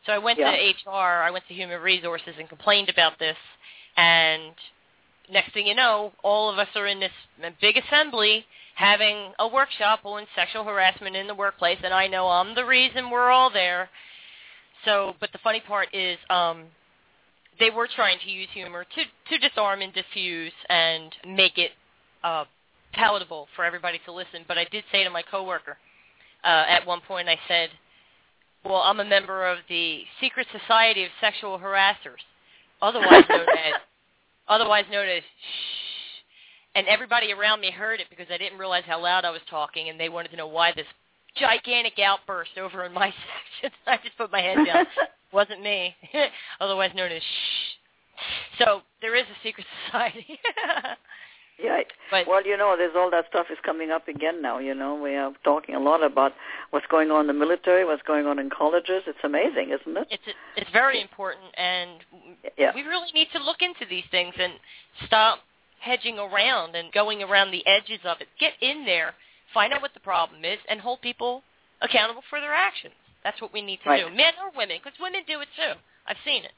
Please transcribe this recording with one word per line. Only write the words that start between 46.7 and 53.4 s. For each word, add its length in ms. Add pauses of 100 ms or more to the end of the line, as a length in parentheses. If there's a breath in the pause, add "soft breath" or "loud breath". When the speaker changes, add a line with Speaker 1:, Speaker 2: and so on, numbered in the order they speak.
Speaker 1:
known 180
as 100
shh. 1400
So 240 (180)
there 160
is 80
a 180
secret 240 (100)
<laughs> 100
society. 580
<laughs> 40 (1120 loud breath)
Speaker 2:
Yeah. 200 (280)
Speaker 1:
But 160
Speaker 2:
Well, 180
you 120
know, 200
there's 200
all 140
that 180
stuff 220